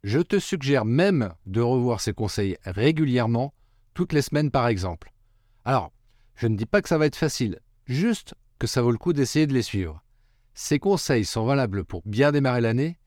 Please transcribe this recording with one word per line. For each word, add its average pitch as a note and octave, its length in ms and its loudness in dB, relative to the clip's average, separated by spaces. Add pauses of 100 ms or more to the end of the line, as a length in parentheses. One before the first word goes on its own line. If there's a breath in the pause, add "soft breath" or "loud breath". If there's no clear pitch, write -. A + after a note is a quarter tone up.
Je A2 160 0
te F#3+ 180 0
suggère C#3 480 0
même C3+ 480 2 (100)
de G2 160 -2
revoir B2 400 2
ces A2 140 -2
conseils G2+ 500 -2
régulièrement, B2 880 0 (400)
toutes F3+ 220 -4
les C#3+ 80 4
semaines D3 280 0
par A#2+ 180 2
exemple. F#2 440 -4 (540)
Alors, A#2 260 -2 (420)
je A#2 120 -4
ne A2 100 2
dis A2 80 -2
pas G3+ 160 2
que - 80 -12
ça E3+ 80 2
va D#3 80 2
être D3 100 0
facile, B2 460 -2 (240)
juste F3+ 480 -2 (260)
que - 80 -2
ça B2+ 140 0
vaut A#2+ 100 4
le A#2 60 0
coup F3 160 -2
d'essayer D3 340 0
de C#3 60 -2
les B2+ 80 2
suivre. E2+ 420 -6 (520)
Ces - 240 -2
conseils D3 480 2
sont A2+ 180 -4
valables A#2 400 0
pour F2+ 220 -10
bien B2+ 260 2
démarrer C3 300 2
l'année B2+ 340 0 (100)